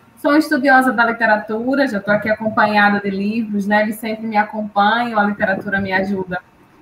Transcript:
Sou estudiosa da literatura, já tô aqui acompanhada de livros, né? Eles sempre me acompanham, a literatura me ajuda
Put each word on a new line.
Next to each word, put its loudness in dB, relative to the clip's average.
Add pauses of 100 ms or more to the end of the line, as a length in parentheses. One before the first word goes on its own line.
(220)
Sou 2
estudiosa 4
da 2
literatura, 0
já -4
tô -4
aqui 0
acompanhada 2
de -4
livros, -2
né? 2
Eles -4
sempre -8
me -4
acompanham, 0
a 2
literatura -2
me -4
ajuda -2 (400)